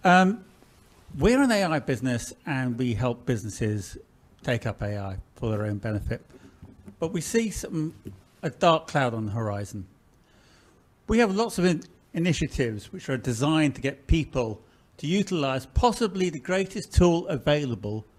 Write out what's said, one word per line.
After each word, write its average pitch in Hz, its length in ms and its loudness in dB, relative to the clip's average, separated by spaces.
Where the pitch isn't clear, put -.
Um, 185 420 6
we're 226 240 4
an 262 100 4
A 202 120 4
I 160 160 0
business 123 520 -2
and 131 320 -2
we 123 160 0
help 120 320 -2
businesses 107 720 -4
take 120 240 -2
up - 160 -6
A 104 160 -4
I 98 180 -8
for 120 140 -4
their 107 160 -2
own 104 140 -4
benefit. 110 420 -4
But 165 120 -4
we 170 100 -4
see 226 280 0
some, 160 460 -6
a 165 80 -4
dark 165 340 4
cloud 127 300 0
on 110 100 -4
the 104 60 -4
horizon. 104 560 -6
We 220 100 2
have 214 180 4
lots 220 220 -2
of 175 80 2
in-, 170 180 2
initiatives 143 800 -2
which 180 160 -12
are 135 80 -2
designed 135 580 0
to - 60 -14
get - 240 -4
people 127 560 0
to 147 100 -8
utilise 156 680 0
possibly 190 560 2
the 151 100 -8
greatest 190 540 -4
tool 175 360 6
available 117 760 -2